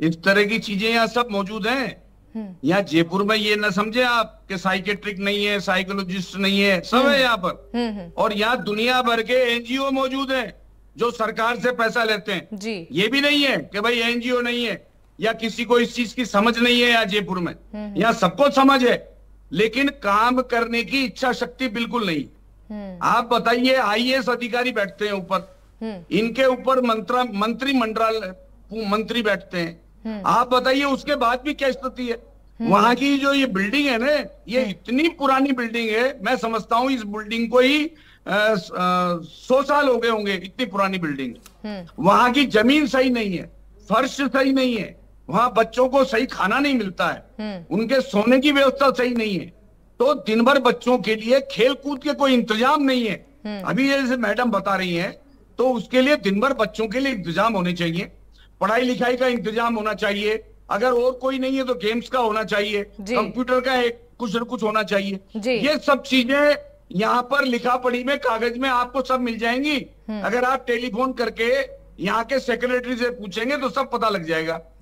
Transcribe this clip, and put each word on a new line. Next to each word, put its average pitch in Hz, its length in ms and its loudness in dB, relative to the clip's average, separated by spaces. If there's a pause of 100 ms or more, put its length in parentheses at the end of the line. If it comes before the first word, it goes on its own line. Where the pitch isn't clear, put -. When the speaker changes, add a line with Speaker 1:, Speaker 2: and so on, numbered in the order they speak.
Speaker 1:
इस 165 220 -2
तरह 196 220 4
की 214 140 0
चीजें 214 320 -2
यहाँ 233 160 2
सब 240 240 -2
मौजूद 196 360 -4
हैं। 240 360 -4 (340)
Speaker 2:
हम्म। 202 180 -10 (100)
Speaker 1:
यहाँ 185 180 2
जयपुर 170 400 0
में 214 140 2
ये 208 200 2
न 208 140 0
समझे 220 320 0
आप 233 460 0
कि 190 100 -6
psychiatric 190 600 -4
नहीं 202 260 -2
है, 208 160 0
psychologist 185 760 -4
नहीं 196 260 2
है, 190 180 4
सब - 160 -2
है 262 60 6
Speaker 2:
हम्म। 277 120 4
Speaker 1:
यहाँ 254 220 4
पर। 175 380 -6
Speaker 2:
हम्म, 226 240 -4
हम्म। 170 180 -12
Speaker 1:
और 214 160 0
यहाँ 214 300 0
दुनिया 233 400 0
भर 233 200 2
के 240 340 2
एनजीओ 262 340 -2
मौजूद 269 420 -2
हैं 240 220 -4 (420)
जो 233 140 0
सरकार 226 460 -2
से 240 160 -2
पैसा 233 320 0
लेते 214 280 -2
हैं। 160 220 -6
Speaker 2:
जी। 196 380 -8
Speaker 1:
ये 190 160 2
भी 277 120 0
नहीं 285 220 2
है 254 140 2 (160)
कि 196 80 -4
भाई 233 180 0
एनजीओ 240 420 0
नहीं 240 240 -2
है 208 220 -6 (340)
या 220 120 0
किसी 226 320 -6
को 240 140 4
इस 240 160 0
चीज 240 180 -4
की 247 120 -4
समझ 220 340 2
नहीं 240 240 4
है 240 60 4
यहाँ 226 160 4
जयपुर 190 340 -2
में। 160 140 -2
Speaker 2:
हम्म, - 320 -14
हम्म। 202 120 -10
Speaker 1:
यहाँ 226 160 4
सबको 226 380 2
समझ 269 340 6
है, - 320 0 (360)
लेकिन 226 360 0
काम 240 520 2
करने 233 440 -2
की 254 200 -2
इच्छा 247 280 -2
शक्ति 247 360 -4
बिल्कुल 226 380 -2
नहीं। 151 180 -2 (460)
Speaker 2:
हम्म। 202 320 -12
Speaker 1:
आप 233 320 0
बताइए, 247 400 2
आईएएस 247 540 0
अधिकारी 240 440 -2
बैठते 208 320 -4
हैं 208 80 -2
ऊपर, 185 440 -6 (260)
Speaker 2:
हम्म। 196 340 -6
Speaker 1:
इनके 226 280 2
ऊपर 254 360 2
मंत्रा-, 240 540 -2
मंत्रिमंडल, 220 1000 0 (540)
मंत्री 214 340 0
बैठते 185 360 -2
हैं। 170 220 -6 (260)
Speaker 2:
हम्म। 214 200 -8
Speaker 1:
आप 240 280 2
बताइए 262 300 2
उसके 277 320 0
बाद 247 280 0
भी 294 100 -2
क्या 277 160 0
स्थिति 254 360 -6
है? 226 160 -6 (380)
Speaker 2:
हम्म। 226 100 0
Speaker 1:
वहां 214 260 6
की 277 220 2
जो 277 160 2
ये 277 120 4
बिल्डिंग 208 400 0
है 240 120 0
ना, 262 140 0 (360)
ये 240 120 0
Speaker 2:
हम्म। 233 100 -2
Speaker 1:
इतनी 262 380 -2
पुरानी 269 440 2
बिल्डिंग 233 380 -2
है, 254 320 0
मैं 247 140 0
समझता 226 400 -2
हूँ 262 140 2
इस 247 120 -2
बिल्डिंग 214 480 -4
को 247 80 4
ही, 294 280 4
अ, 330 60 -10 (360)
स-, 208 440 0
अ, 180 500 0
सौ 254 400 0
साल 285 260 2
हो 247 80 2
गए 226 120 0
होंगे, 208 260 -2
इतनी 190 320 -6
पुरानी 190 320 -2
बिल्डिंग। 139 360 -4 (320)
Speaker 2:
हम्म। 180 380 -8
Speaker 1:
वहां 214 280 6
की 277 140 4
जमीन 247 400 4
सही 262 240 2
नहीं 208 280 -2
है, 123 60 -10 (480)
फर्श 262 280 0
सही 269 320 2
नहीं 254 240 0
है, - 240 -10 (300)
वहां 226 200 2
बच्चों 226 380 2
को 269 160 4
सही 233 220 0
खाना 202 320 -2
नहीं 285 160 2
मिलता 190 340 -2
है, - 160 -6 (160)
Speaker 2:
हम्म। 185 360 -8
Speaker 1:
उनके 233 240 0
सोने 240 400 2
की 285 120 2
व्यवस्था 277 380 4
सही 247 240 0
नहीं 214 240 -2
है, - 200 -12 (400)
तो 277 160 4
दिन 226 280 0
भर 277 160 6
बच्चों 247 400 2
के 202 160 -2
लिए 226 260 2
खेल 269 340 2
कूद 277 280 -6
के 294 100 -2
कोई 269 220 2
इंतजाम 247 480 2
नहीं 254 240 2
है। - 200 -6 (200)
Speaker 2:
हम्म। 208 160 -8
Speaker 1:
अभी 247 260 0
जैसे 269 280 0
मैडम 233 340 0
बता 196 260 0
रही 180 200 -2
हैं, 190 220 -6 (400)
तो 254 120 4
उसके 247 300 2
लिए 294 160 4
दिन 196 240 0
भर 269 120 2
बच्चों 220 360 -2
के 233 120 -4
लिए 269 120 0
इंतजाम 190 400 0
होने 180 200 -2
चाहिए, 175 400 -4 (480)
पढ़ाई 214 200 2
लिखाई 247 360 0
का 254 100 0
इंतजाम 233 480 0
होना 214 200 -2
चाहिए, 208 500 -2 (260)
अगर 240 200 2
और 247 220 2
कोई 262 260 -2
नहीं 262 180 0
है 262 80 0
तो 254 100 -2
गेम्स 214 340 -2
का 262 100 0
होना 220 260 0
चाहिए, 208 420 -2 (140)
Speaker 2:
जी। 208 160 -4
Speaker 1:
कंप्यूटर 240 440 0
का 262 140 0
एक 240 260 0 (180)
कुछ 226 180 -4
न 233 40 0
कुछ 233 220 -6
होना 214 200 0
चाहिए। 196 380 -2 (160)
Speaker 2:
जी। 226 160 -2
Speaker 1:
ये 262 260 0
सब 277 240 0
चीजें 277 540 2 (360)
यहाँ 220 300 0
पर 277 220 0
लिखा 247 320 0
पढ़ी 247 280 -2
में, 277 140 0
कागज 233 400 -2
में 269 100 -2
आपको 247 340 0
सब 254 180 0
मिल 233 180 -2
जाएंगी। 247 480 -2 (220)
Speaker 2:
हम्म। 214 140 -8
Speaker 1:
अगर 233 220 0
आप 262 220 -2
टेलीफोन 240 460 -2
करके 240 640 -2 (260)
यहाँ 220 200 0
के 254 140 -2
सेक्रेटरी 247 580 -2
से 240 140 -2
पूछेंगे 220 460 -4
तो 254 140 -4
सब 262 200 -4
पता 226 180 0
लग 190 160 -2
जाएगा। 160 360 -2 (220)